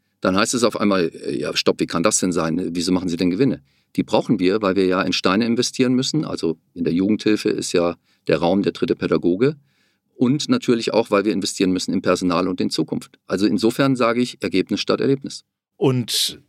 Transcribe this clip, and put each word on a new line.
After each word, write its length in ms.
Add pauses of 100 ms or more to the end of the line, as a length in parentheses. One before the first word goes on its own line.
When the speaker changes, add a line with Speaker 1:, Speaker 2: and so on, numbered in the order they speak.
(200)
Speaker 1:
dann 160
heißt 180
es 100
auf 160
einmal, 340
äh, 240
"Ja, 180
stopp, 240
wie 60
kann 160
das 180
denn 120
sein? 400
Wieso 200
machen 160
Sie 80
denn 140
Gewinne?" 320 (340)
Die 60
brauchen 360
wir, 240
weil 140
wir 100
ja 160
in 100
Steine 340
investieren 480
müssen. 300
Also 340 (160)
in 100
der 80
Jugendhilfe 560
ist 240
ja 240 (320)
der 100
Raum 240
der 100
dritte 240
Pädagoge. 600 (580)
Und 340
natürlich 460
auch, 160
weil 160
wir 60
investieren 400
müssen 200
in 100
Personal 460
und 120
in 100
Zukunft. 560
Also 200
insofern 500
sage 260
ich, 200
Ergebnis 380
statt 220
Erlebnis. 420 (320)
Speaker 2:
Und 720